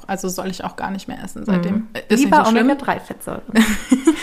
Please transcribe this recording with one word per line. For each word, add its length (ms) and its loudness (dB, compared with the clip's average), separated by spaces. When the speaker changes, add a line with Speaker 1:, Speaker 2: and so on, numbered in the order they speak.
Speaker 1:
also 220 -4
soll 240 -6
ich 140 -8
auch 100 -8
gar 160 -6
nicht 160 -8
mehr 160 -10
essen 220 -12
seitdem. 280 0
Speaker 2:
Mhm. 200 -2
Speaker 1:
Äh, 200 -2
ist 60 4
Speaker 2:
Lieber 200 6
Speaker 1:
nicht 80 4
so 40 4
schlimm. 140 4
Speaker 2:
Omega-drei-Fettsäuren. 840 -4
Speaker 1:
<laughs> 60 -10